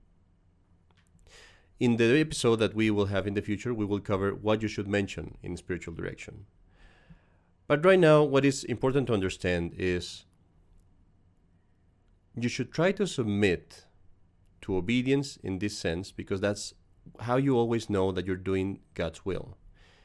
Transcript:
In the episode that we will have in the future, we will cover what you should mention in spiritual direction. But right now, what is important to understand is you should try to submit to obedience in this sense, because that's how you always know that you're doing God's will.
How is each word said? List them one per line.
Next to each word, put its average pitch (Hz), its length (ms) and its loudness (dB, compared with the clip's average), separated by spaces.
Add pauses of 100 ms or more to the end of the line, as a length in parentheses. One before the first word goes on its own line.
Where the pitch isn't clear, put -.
(1800)
In 120 180 4
the 120 240 4
episode 139 360 0
that 104 180 0
we 110 160 2
will 101 160 0
have 98 220 -2
in 98 60 -2
the 101 80 -2
future, 107 300 -4
we 107 120 -4
will 101 160 -2
cover 98 340 -2
what 107 260 0
you 110 60 -4
should 104 220 -6
mention 98 520 -4
in 92 160 -8
spiritual 85 380 -10
direction. 90 520 -12 (1200)
But 151 160 2
right 190 140 8
now, 151 260 8
what 135 200 4
is 135 200 2
important 127 420 0
to 117 80 0
understand 90 600 0
is 90 480 -4 (2250)
you 123 60 0
should - 240 -6
try 180 200 0
to 196 140 -4
submit 101 800 0 (760)
to 95 140 -4
obedience 127 680 0
in 95 160 -4
this 104 200 -4
sense, 87 340 -4
because 95 280 -6
that's 101 340 -4 (460)
how 120 160 -2
you 135 200 2
always 117 320 0
know 95 240 2
that 92 140 -4
you're 95 100 -2
doing 95 440 -2 (140)
God's 82 300 -6
will. - 320 -6 (480)